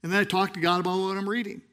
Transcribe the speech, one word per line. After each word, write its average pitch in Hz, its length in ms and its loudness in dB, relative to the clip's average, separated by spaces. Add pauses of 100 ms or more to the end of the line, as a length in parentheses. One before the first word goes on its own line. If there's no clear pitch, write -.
and 170 80 -2
then 202 80 4
I 196 40 4
talk 190 300 0
to 175 60 -6
God 175 180 4
about 185 220 0
what 190 160 -2
I'm 196 120 -4
reading. 214 320 -4 (120)